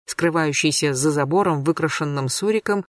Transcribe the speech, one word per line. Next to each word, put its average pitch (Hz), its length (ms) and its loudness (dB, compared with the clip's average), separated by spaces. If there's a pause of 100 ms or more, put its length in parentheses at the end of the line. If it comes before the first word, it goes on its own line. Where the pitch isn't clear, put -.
скрывающейся 156 880 0
за 135 160 0
забором, 147 540 2
выкрашенным 147 640 -2
суриком, 208 640 0